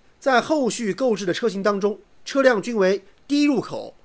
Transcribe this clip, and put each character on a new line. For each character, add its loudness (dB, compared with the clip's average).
在 2
后 0
续 -4
购 0
置 -8
的 -2
车 -2
型 -6
当 0
中， -2
车 -2
辆 4
均 -6
为 2
低 2
入 2
口、 -10